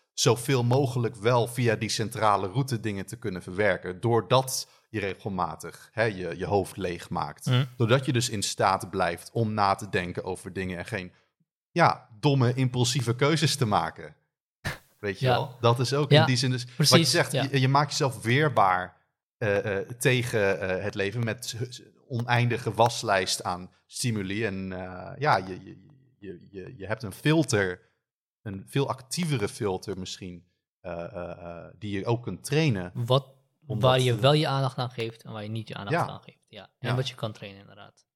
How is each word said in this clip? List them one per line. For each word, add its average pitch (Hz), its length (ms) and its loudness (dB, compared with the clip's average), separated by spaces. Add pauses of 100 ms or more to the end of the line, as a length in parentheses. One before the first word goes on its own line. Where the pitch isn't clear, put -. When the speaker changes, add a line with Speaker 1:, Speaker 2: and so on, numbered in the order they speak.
(120)
Speaker 1:
zoveel 123 520 2
mogelijk 123 500 0
wel 117 320 2
via 110 300 2
die 104 120 -4
centrale 101 600 2
route 123 320 -2
dingen 101 260 -6
te - 120 -14
kunnen 92 240 -8
verwerken. 90 580 -2
Doordat 127 680 0 (220)
je 107 100 -4
regelmatig, 90 920 -6
hè, 110 120 -2
je, 92 340 -4
je 92 80 -4
hoofd 98 300 0
leegmaakt. 87 680 -6
Speaker 2:
Mhm. 127 180 2 (120)
Speaker 1:
Doordat 127 300 2
je 151 60 0
dus 120 160 0
in 107 140 -4
staat 95 480 0
blijft 87 420 -2
om 110 220 0
na 101 200 4
te 101 140 -6
denken 90 360 -4
over 90 280 -8
dingen 92 260 -6
en 87 60 -10
geen, 92 280 -8 (580)
ja, 160 380 2 (120)
domme, 135 340 4
impulsieve 123 600 0
keuzes 151 420 2
te - 100 0
maken. 82 500 -2 (840)
Weet 101 200 -4
je 127 80 0
Speaker 2:
Ja. 127 60 4
Speaker 1:
wel? 123 280 -2
Dat 117 200 4
is 127 140 0
ook 143 160 0
Speaker 2:
Ja, 147 100 8
Speaker 1:
in - 60 6
die 127 100 4
zin 127 140 2
dus 123 140 -4
wat - 100 -16
Speaker 2:
precies, 151 240 6
Speaker 1:
je 165 60 6
zegt, 165 280 2
Speaker 2:
ja. 135 180 0
Speaker 1:
je, 139 100 2
je 127 80 4
maakt 143 220 4
jezelf 120 320 -2
weerbaar, 107 760 2 (400)
eh, 101 440 2
eh, - 80 -8
tegen, 120 720 2
eh, 92 240 -2
het 101 100 -4
leven 104 300 -2
met 110 220 -4
z-, - 100 -8 (120)
z-, - 120 -16 (280)
oneindige 117 640 0
waslijst 104 680 2
aan 90 280 -6 (160)
stimuli. 104 580 -2
En, 95 280 -4
eh, 92 460 -10
ja, 139 180 2
je, 95 280 -6
je, 95 220 -20 (320)
je, 92 320 -16
je, 92 260 -14
je 95 100 -12
hebt 107 160 -6
een 98 100 -10
filter, 110 680 2 (600)
een 98 240 -10
veel 139 220 -2
actievere 139 600 -4
filter 95 500 -4
misschien, 90 460 -12 (360)
eh, 85 240 -10
eh, 87 260 -10
eh, 85 480 -16
die 101 200 -6
je 95 80 -6
ook 120 160 0
kunt 95 220 -10
trainen. 127 500 0
Speaker 2:
Wat, 127 400 0 (320)
Speaker 1:
Omdat 113 240 2
Speaker 2:
waar 131 100 4
je 127 100 2
Speaker 1:
het 110 100 0
Speaker 2:
wel 135 120 6
je 151 160 2
aandacht 135 300 -2
aan 123 120 -6
geeft 113 320 -8
en - 100 -16
waar 107 100 -10
je 104 60 -10
niet 113 200 -8
je 113 60 -12
aandacht 104 220 -4 (100)
Speaker 1:
Ja. - 60 -12
Speaker 2:
aan - 100 -16
geeft. - 260 -20
Ja. 104 140 -18 (160)
En 120 100 -6
Speaker 1:
Ja. 117 60 0
Speaker 2:
wat 131 140 -2
je - 60 -12
kan 110 180 -8
trainen, 98 280 -16
inderdaad. 101 560 -20